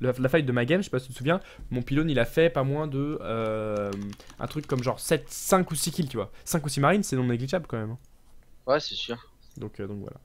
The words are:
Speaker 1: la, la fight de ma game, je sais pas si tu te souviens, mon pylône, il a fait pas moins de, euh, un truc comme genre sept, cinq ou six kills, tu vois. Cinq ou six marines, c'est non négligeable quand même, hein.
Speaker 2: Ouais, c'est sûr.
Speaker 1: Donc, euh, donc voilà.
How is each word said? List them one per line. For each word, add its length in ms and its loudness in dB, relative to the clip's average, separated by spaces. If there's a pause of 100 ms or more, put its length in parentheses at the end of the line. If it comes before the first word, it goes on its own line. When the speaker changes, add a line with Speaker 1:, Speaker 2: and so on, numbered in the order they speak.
Speaker 1:
la, 160 2
la 120 2
fight 180 4
de 40 0
ma 140 2
game, 160 4
je 40 -4
sais 40 -14
pas 80 0
si 80 -2
tu 80 -14
te 60 -14
souviens, 220 2 (280)
mon 140 -2
pylône, 260 2
il 80 2
a 80 4
fait 240 6
pas 140 0
moins 240 0
de, 340 -4
euh, 680 -2 (480)
un 80 -4
truc 180 -6
comme 160 -2
genre 180 -2
sept, 300 0
cinq 400 4
ou 60 -2
six 160 0
kills, 160 -2
tu 100 -6
vois. 140 -4 (120)
Cinq 220 -2
ou 40 -2
six 100 -2
marines, 240 6
c'est 120 -2
non 100 2
négligeable 420 0
quand 100 -6
même, 140 -4
hein. 80 -10 (680)
Speaker 2:
Ouais, 140 4
c'est 160 -6
sûr. 360 -8 (260)
Speaker 1:
Donc, 220 -10
euh, 60 -4
donc 140 -8
voilà. 260 -12